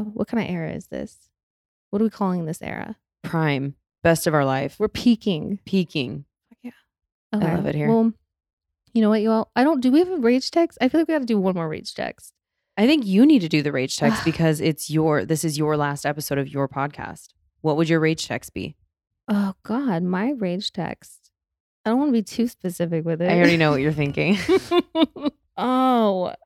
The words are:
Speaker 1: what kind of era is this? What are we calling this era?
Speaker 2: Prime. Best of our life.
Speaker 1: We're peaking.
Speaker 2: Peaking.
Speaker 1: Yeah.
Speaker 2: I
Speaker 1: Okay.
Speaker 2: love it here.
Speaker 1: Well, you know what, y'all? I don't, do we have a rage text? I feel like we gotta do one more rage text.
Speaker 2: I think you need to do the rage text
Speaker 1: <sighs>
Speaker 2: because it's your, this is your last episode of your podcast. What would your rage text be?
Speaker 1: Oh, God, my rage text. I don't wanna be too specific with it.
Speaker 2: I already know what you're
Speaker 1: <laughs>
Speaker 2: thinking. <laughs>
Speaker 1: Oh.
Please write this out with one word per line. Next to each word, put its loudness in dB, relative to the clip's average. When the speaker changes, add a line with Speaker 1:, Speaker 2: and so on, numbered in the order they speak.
Speaker 1:
what -6
kind -2
of -4
era -6
is -12
this? -12
What -2
are 2
we 0
calling -2
this -8
era? -10
Speaker 2:
Prime. -2
Best 2
of 2
our 4
life. -2
Speaker 1:
We're 0
peaking. -2
Speaker 2:
Peaking. -2
Speaker 1:
Yeah. -16
Speaker 2:
I 0
Speaker 1:
Okay. 0
Speaker 2:
love -2
it -2
here. 0
Speaker 1:
Well, 2
you 2
know 4
what, 2
y'all? 0
I 4
don't, 2
do 2
we 6
have 2
a -4
rage 2
text? 0
I 2
feel 2
like -2
we 0
gotta -2
do 0
one 0
more -4
rage -10
text. -10
Speaker 2:
I 4
think 4
you 6
need 8
to -2
do 2
the -2
rage -4
text 0
Speaker 1:
<sighs> -
Speaker 2:
because 2
it's -2
your, 0
this -2
is -4
your 0
last -2
episode -4
of -2
your -4
podcast. -8
What 0
would 2
your 4
rage 0
text -8
be? -10
Speaker 1:
Oh, -2
God, -4
my -2
rage -6
text. -12
I -4
don't 2
wanna 2
be 2
too -2
specific -4
with -4
it. 0
Speaker 2:
I 2
already 6
know 4
what 2
you're 0
Speaker 1:
<laughs> -
Speaker 2:
thinking. 0
<laughs> -8
Speaker 1:
Oh. 2